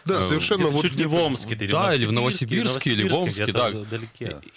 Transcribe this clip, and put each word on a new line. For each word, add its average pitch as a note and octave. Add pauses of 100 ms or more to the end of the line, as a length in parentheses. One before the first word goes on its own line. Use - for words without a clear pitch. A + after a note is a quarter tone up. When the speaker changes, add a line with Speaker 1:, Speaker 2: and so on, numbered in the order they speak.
Speaker 1:
да, F3+
Speaker 2:
Э, -
Speaker 1:
совершенно F3+
Speaker 3:
Где-то D#3
Speaker 1:
вот D3
Speaker 3:
чуть D3+
не D#3+
в D3+
Омске, C3+
или G#2+
в F#2+
Speaker 2:
Да, F3
или B2
в G#2+
Speaker 3:
Новосибирске, B2
Speaker 2:
Новосибирске, C3+
или G#2
в F#3+
Speaker 3:
Новосибирске, D#3+
Speaker 2:
Омске, -
Speaker 3:
где-то G#2+
Speaker 2:
да. G#2+
Speaker 3:
далеке. A2+ (160)